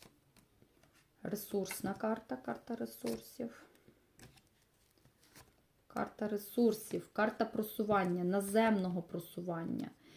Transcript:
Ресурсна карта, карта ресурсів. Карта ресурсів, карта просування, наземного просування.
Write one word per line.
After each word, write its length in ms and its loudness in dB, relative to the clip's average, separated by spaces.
Ресурсна 720 -2
карта, 420 -2
карта 400 -8
ресурсів. 880 -6
Карта 340 -4
ресурсів, 880 0
карта 320 2
просування, 760 2
наземного 800 4
просування. 880 -4